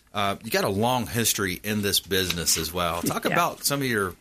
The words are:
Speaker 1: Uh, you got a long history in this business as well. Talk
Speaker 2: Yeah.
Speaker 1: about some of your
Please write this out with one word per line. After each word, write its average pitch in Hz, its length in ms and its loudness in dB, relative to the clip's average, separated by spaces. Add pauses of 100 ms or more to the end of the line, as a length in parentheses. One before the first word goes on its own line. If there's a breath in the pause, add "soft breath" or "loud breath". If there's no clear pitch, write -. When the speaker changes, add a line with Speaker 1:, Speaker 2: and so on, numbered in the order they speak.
(140)
Speaker 1:
Uh, 101 300 0
you 113 80 -10
got 190 120 2
a 127 60 2
long 113 380 0
history 101 560 0
in 107 200 -2
this 98 160 2
business 87 580 0
as 80 160 -2
well. 85 300 0
Talk - 220 -2
Speaker 2:
Yeah. - 80 0
Speaker 1:
about 170 320 0
some 143 160 0
of 135 60 0
your 98 340 0